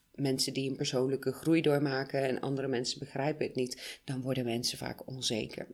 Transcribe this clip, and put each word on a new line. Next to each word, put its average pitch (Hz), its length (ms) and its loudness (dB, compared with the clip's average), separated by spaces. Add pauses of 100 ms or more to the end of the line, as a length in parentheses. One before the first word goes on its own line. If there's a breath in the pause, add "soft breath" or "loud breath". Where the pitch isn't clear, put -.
(160)
mensen 135 380 0
die 135 160 0
een 135 60 -2
persoonlijke 135 560 2
groei 160 300 4
doormaken 139 600 2
en 131 180 2
andere 135 280 -2
mensen 127 320 -2
begrijpen 139 460 0
het - 100 -4
niet, - 480 -4
dan 131 180 -4
worden 127 240 0
mensen 120 320 -2
vaak - 300 -6
onzeker. 123 680 -4